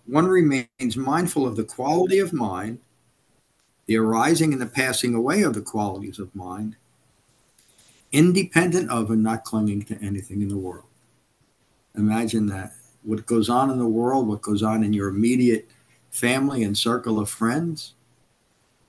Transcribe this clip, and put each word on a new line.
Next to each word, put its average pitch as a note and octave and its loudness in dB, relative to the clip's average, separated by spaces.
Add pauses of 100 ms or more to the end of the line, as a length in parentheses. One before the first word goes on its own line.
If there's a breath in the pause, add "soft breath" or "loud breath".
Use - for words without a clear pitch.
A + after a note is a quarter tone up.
one D3+ 2
remains C3+ 2
mindful C#3 0
of A2 -4
the G#2+ -2
quality F3+ 0
of E3+ 0
mind, G#2+ -4 (1080)
the A2 2
arising C#3 4
and C3 -2
the A#2 -4
passing B2 0
away C#3 2
of C3+ 2
the G#2 -4
qualities G2 -6
of F#2 -14
mind, F#2+ -10 (1400 soft breath)
independent F3 2
of A2+ -2
and A2 2
not A2+ -2
clinging G#2 -2
to G#2+ -10
anything G2+ -6
in G2 -2
the G2+ -4
world." F2+ -10 (1080)
Imagine A2 0
that. F#2+ -8 (280)
What G#2+ -6
goes A2+ 2
on C3 2
in B2+ -2
the A#2+ 0
world, A#2+ 0
what G#2 -4
goes G#2 -2
on A2 0
in G#2 0
your G2+ -2
immediate A#2 2 (440 soft breath)
family C3+ 0
and G2+ 0
circle A#2 0
of G2+ -2
friends D#3 -4 (960)